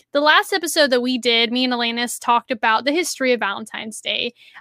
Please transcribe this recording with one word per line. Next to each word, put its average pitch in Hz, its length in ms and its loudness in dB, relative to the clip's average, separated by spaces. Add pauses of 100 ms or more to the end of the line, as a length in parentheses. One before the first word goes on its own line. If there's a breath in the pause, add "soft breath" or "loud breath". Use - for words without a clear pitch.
(120)
the 285 100 0
last 330 320 4
episode 320 360 0
that 247 120 2
we 254 180 -2
did, 233 320 2
me 254 120 0
and 254 80 0
Elenis 240 480 -4
talked - 300 0
about 226 340 0
the 277 80 0
history 285 400 0
of 240 80 0
Valentine's 220 640 -8
Day. 214 320 -4 (280 loud breath)